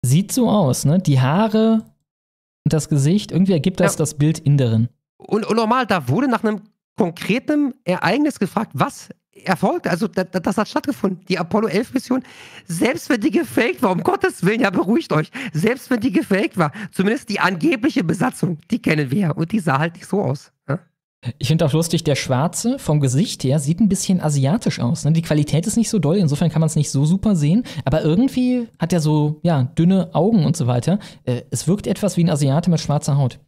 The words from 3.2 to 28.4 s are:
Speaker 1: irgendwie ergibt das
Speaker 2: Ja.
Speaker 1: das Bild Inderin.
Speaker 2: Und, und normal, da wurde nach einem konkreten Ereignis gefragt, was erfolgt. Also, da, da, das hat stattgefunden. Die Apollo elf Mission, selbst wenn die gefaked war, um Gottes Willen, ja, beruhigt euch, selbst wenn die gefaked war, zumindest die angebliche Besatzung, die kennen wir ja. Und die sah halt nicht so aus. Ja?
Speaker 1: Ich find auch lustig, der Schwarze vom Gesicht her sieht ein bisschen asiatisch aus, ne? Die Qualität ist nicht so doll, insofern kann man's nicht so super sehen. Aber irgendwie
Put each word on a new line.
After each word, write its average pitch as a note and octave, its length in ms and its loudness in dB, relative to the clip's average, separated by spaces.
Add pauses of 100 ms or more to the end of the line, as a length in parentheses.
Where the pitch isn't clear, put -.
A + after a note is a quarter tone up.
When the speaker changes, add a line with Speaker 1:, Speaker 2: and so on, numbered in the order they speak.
Speaker 1:
irgendwie F#3+ 200 2
ergibt F3+ 280 0
das F#3 140 4
Speaker 2:
Ja. - 40 -10
Speaker 1:
das D#3 160 -2
Bild D#3 240 2
Inderin. A#2+ 500 2 (300)
Speaker 2:
Und, G#3+ 280 -2
und G#3+ 100 0
normal, A#3 300 2
da E3+ 220 0
wurde A#3 200 2
nach A3 160 0
einem G#3+ 180 -2 (340)
konkreten C4 760 -2 (100)
Ereignis G#3+ 540 0
gefragt, G#3+ 360 -2
was F#3+ 360 -4 (340)
erfolgt. G3+ 440 -2
Also, F3+ 180 -2
da, F#3 180 -2
da, - 160 -6
das - 180 -2
hat G#3 100 -2
stattgefunden. G3+ 600 -4
Die E3+ 100 -2
Apollo F#3 300 -2
elf F#3+ 240 -2
Mission, B3+ 300 -2 (440)
selbst A3 440 -2
wenn A#3+ 100 2
die C4+ 100 0
gefaked B3+ 520 0
war, G3+ 80 2
um E3+ 120 0
Gottes F4+ 420 0
Willen, A3 160 2
ja, G3+ 100 2
beruhigt A#3 420 0
euch, D#3 180 0 (220)
selbst G#3+ 380 -2
wenn A#3+ 100 0
die G#3 120 -2
gefaked G#3+ 440 0
war, D#3 160 0 (200)
zumindest G#3 380 -2
die G3+ 100 -4
angebliche G#3 640 0
Besatzung, E3+ 540 -2 (120)
die - 100 -2
kennen D3+ 300 0
wir C#3 80 0
ja. F3+ 140 0
Und E3+ 200 -4
die A3 80 0
sah C#3+ 180 0
halt E3+ 160 -2
nicht - 120 -20
so G3 160 -2
aus. - 300 -6 (160)
Ja? C#3 100 -2 (600)
Speaker 1:
Ich - 100 -6
find E3 140 2
auch C#3 120 2
lustig, E3 280 0
der C#3+ 140 0
Schwarze E3+ 600 -2
vom D3+ 200 0
Gesicht C#3 460 0
her C#3 140 2
sieht D#3 200 -2
ein G#3+ 120 4
bisschen F#3+ 320 0
asiatisch D3 580 0
aus, B2 240 -2
ne? D3 80 2
Die E3 80 2
Qualität D3+ 460 0
ist G#3+ 100 -2
nicht A3+ 140 0
so A3 80 0
doll, D3+ 180 2
insofern D#3+ 340 2
kann E3 100 0
man's D#3 160 0
nicht D3 140 0
so C#3 140 0
super F#3+ 320 2
sehen. E3 280 2 (200)
Aber - 180 0
irgendwie B3 680 0 (100)